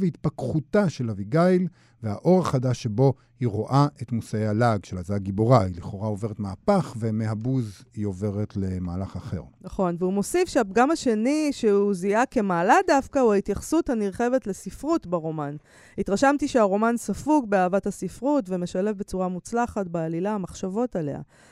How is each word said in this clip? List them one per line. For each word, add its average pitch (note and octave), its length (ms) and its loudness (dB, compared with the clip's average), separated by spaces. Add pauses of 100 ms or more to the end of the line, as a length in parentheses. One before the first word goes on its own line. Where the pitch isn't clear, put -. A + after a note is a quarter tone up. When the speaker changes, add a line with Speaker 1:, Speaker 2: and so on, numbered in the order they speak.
Speaker 1:
והתפכחותה E3+ 880 0
של A#2+ 220 -4
אביגיל, E3 560 2 (360)
והאור E3 380 2
החדש C3 420 0
שבו B2 320 2 (260)
היא A#2+ 80 0
רואה A2 380 2 (160)
את A#2 100 -8
מושאי A2 340 -2
הלעג G#2+ 380 2
שלה. F2+ 180 -8
זה F#2+ 120 -6
הגיבורה, G2+ 500 4
היא F2+ 120 -4
לכאורה F#2+ 320 -8
עוברת G#2 320 -6
מהפך, C#3 580 0
ומהבוז A2 840 -4 (120)
היא G#2 120 -4
עוברת G2+ 500 -4
למהלך F#2 600 -4
אחר." F2 260 -8 (180)
Speaker 2:
נכון, F3+ 380 -4
והוא F#3 140 -2
מוסיף E4+ 360 0
שהפגם A#3 420 2
השני C#4+ 600 0
שהוא G3+ 420 2
זיהה G3+ 320 2
כמעלה G3 480 2 (120)
דווקא C#4+ 320 2
הוא A#3+ 140 6
ההתייחסות G#3 580 0
הנרחבת A#3 560 0
לספרות C4+ 600 -4
ברומן. D#3 500 -4 (420)
"התרשמתי C4+ 500 2
שהרומן A3 480 4
ספוג A#3+ 540 0
באהבת F#3+ 360 2
הספרות A#3 600 -2
ומשלב F#3 500 -2
בצורה F#3 300 -4
מוצלחת G3+ 600 -4
בעלילה E3+ 460 -4
המחשבות G3 600 -6
עליה. D3 240 -4 (300)